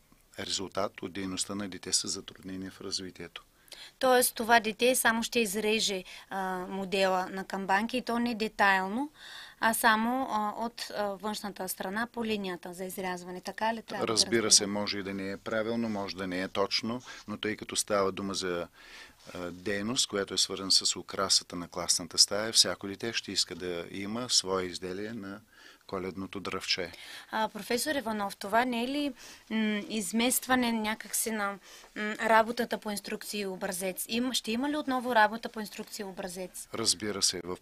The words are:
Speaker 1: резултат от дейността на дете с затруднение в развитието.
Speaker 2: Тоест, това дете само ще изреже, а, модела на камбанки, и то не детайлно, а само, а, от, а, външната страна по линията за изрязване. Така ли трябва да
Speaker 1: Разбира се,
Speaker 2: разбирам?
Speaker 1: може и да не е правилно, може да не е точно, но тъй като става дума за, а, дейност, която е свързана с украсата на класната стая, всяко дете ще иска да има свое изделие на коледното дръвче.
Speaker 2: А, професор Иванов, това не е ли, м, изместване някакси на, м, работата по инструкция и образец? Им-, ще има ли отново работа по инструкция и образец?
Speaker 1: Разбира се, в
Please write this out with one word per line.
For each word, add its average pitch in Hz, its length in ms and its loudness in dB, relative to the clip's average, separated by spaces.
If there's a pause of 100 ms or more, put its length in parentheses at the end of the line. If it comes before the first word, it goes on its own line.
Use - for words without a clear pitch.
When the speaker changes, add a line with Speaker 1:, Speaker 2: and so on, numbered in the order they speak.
(400)
Speaker 1:
резултат 95 600 -4
от 90 120 -6
дейността 95 420 -4
на 101 140 -4
дете 92 240 -8
с - 140 2
затруднение 95 640 -8
в - 120 -14
развитието. 92 600 -10 (560)
Speaker 2:
Тоест, 254 360 6
това 233 240 6
дете 233 360 2
само 226 280 4
ще - 160 0
изреже, 208 640 2 (260)
а, 185 280 -2 (120)
модела 190 600 2
на 190 160 -6
камбанки, 196 520 2
и 233 40 -2
то 233 180 0
не 240 160 0
детайлно, 208 760 2 (480)
а 220 140 4
само, 240 580 4
а, 214 260 0
от, - 400 -6
а, 208 60 0
външната 196 640 -4
страна 202 440 -2
по 233 120 -2
линията 190 480 -2
за 185 120 -8
изрязване. 180 560 -6
Така 220 320 -2
ли 226 80 -8
трябва - 240 -4
да 113 80 2
Speaker 1:
Разбира 110 280 4
се, 107 220 8
Speaker 2:
разбирам? 101 80 -2
Speaker 1:
може 101 280 -2
и 98 40 -4
да 98 100 -6
не 98 180 -4
е 98 60 -6
правилно, 113 520 -2
може 98 260 -4
да 95 120 -4
не 90 140 -2
е 95 60 -2
точно, 110 540 0 (260)
но 104 100 -8
тъй 107 180 -2
като 95 200 -8
става 98 360 2
дума 98 220 -4
за, 87 340 -2 (640)
а, 87 180 -6
дейност, 101 560 -2
която 98 260 -2
е 92 40 -4
свързана 95 340 0
с - 240 4
украсата 95 600 0
на 87 120 -6
класната 87 500 -2
стая, 107 340 4
всяко 101 360 4
дете 110 260 -4
ще - 180 -4
иска 90 240 0
да 85 360 -4
има 107 380 -6
свое 95 360 2
изделие 92 480 -6
на 101 260 -10 (480)
коледното 95 520 -6
дръвче. 92 520 -2 (400)
Speaker 2:
А, 214 180 0
професор 240 460 -2
Иванов, 214 400 -2
това 220 300 2
не 240 180 0
е 254 40 -2
ли, 285 260 0 (360)
м, 214 400 2
изместване 233 800 2
някакси 220 600 -2
на, 202 280 -2 (360)
м, 214 260 -2
работата 226 560 4
по 208 140 -6
инструкция 208 500 -6
и 202 40 -2
образец? 185 640 -4
Им-, 240 260 0
ще 214 180 -2
има 254 180 0
ли 302 80 0
отново 254 380 0
работа 220 340 6
по 226 100 -10
инструкция 214 440 -8
и 190 40 -8
образец? 185 640 -8
Speaker 1:
Разбира 101 480 0
се, 90 220 2
в 87 180 -6